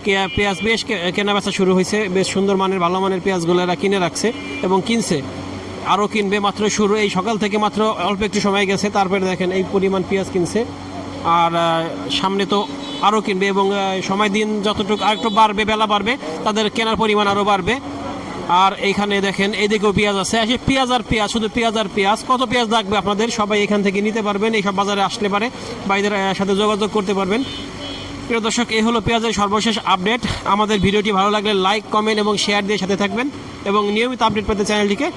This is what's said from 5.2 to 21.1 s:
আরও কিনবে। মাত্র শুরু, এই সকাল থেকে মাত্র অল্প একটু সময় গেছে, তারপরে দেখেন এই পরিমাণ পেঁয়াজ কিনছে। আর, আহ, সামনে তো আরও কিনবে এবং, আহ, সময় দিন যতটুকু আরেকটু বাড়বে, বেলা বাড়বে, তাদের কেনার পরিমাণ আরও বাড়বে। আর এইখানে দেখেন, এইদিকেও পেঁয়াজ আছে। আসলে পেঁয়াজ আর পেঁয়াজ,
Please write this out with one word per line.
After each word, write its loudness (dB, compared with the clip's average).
আরও 2
কিনবে। 0
মাত্র 0
শুরু, 2
এই 2
সকাল 0
থেকে 0
মাত্র 0
অল্প 0
একটু 0
সময় 2
গেছে, 0
তারপরে 0
দেখেন 0
এই 0
পরিমাণ 2
পেঁয়াজ 0
কিনছে। 0
আর, 4
আহ, -2
সামনে 0
তো 0
আরও 2
কিনবে 0
এবং, 2
আহ, 0
সময় 0
দিন 0
যতটুকু 0
আরেকটু 0
বাড়বে, 4
বেলা 0
বাড়বে, 0
তাদের 0
কেনার 0
পরিমাণ 2
আরও 2
বাড়বে। 2
আর 4
এইখানে 0
দেখেন, 0
এইদিকেও 2
পেঁয়াজ 2
আছে। 0
আসলে 0
পেঁয়াজ 0
আর 0
পেঁয়াজ, 0